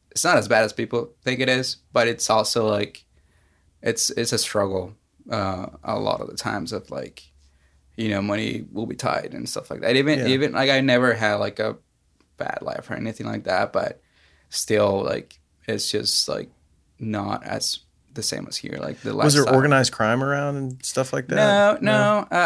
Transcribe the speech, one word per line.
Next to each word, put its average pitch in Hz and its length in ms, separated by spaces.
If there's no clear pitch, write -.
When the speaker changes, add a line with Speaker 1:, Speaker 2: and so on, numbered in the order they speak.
Speaker 1:
it's - 100
not 165 140
as 104 100
bad 110 180
as 107 80
people 120 380
think 127 160
it 131 80
is, 127 300
but 117 140
it's 117 240
also, 110 380
like, 104 360
it's, - 280
it's 117 220
a 113 60
struggle, 98 560
uh, 95 340
a 104 160
lot 104 220
of - 80
the - 80
times 107 360
of, - 200
like, 65 320
you 113 120
know, 98 140
money 110 480
will 113 160
be - 80
tight - 380
and - 160
stuff - 200
like - 120
that. 123 160
Even, 143 240
Speaker 2:
Yeah. 120 80
Speaker 1:
even, 131 240
like, 135 180
I 135 100
never 127 340
had, 107 200
like, 104 240
a 110 180
bad - 260
life - 260
or - 60
anything 110 320
like 110 180
that, 95 280
but - 280
still, 101 520
like, - 360
it's 107 240
just, - 380
like, - 200
not 104 460
as - 360
the 117 80
same - 260
as - 80
here. - 240
Like, - 220
the 110 120
Speaker 2:
Was 143 200
there 143 80
Speaker 1:
lifestyle. 123 140
Speaker 2:
organized 135 360
crime 113 320
around 143 320
and 131 280
stuff - 280
like 139 160
that? - 80
Speaker 1:
No, 208 100
Speaker 2:
No? 208 380
Speaker 1:
no. - 60
Uh, 180 100